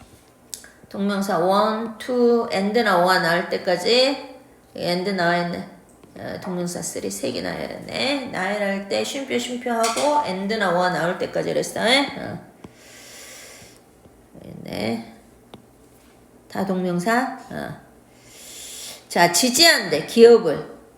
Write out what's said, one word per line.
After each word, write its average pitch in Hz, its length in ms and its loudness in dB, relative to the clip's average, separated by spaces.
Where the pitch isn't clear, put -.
동명사 196 480 -2
one, 214 640 2
two, 240 520 2
and나 202 460 2
ore가 180 220 6
나올 170 280 0
때까지, 220 680 2
and 185 360 -2
나와 175 260 2
있네. 175 320 -4
어, - 260 -10
동명사 175 380 -6
쓰리 190 300 -8
세 - 200 -6
개 175 120 -6
나와야 160 240 -6
되네. 262 640 -4
나열할 196 580 -4
때 214 140 -2
쉼표, 247 340 -6
쉼표하고 247 880 0
and나 196 420 -4
or 180 240 2
나올 175 280 -2
때까지 165 300 -4
그랬어. 156 300 -4
어. 247 600 -2
네. - 500 -6
다 196 140 -4
동명사. 196 720 0
어. - 260 -10
자, 190 240 4
지지한대, 240 760 4
기업을. 226 720 6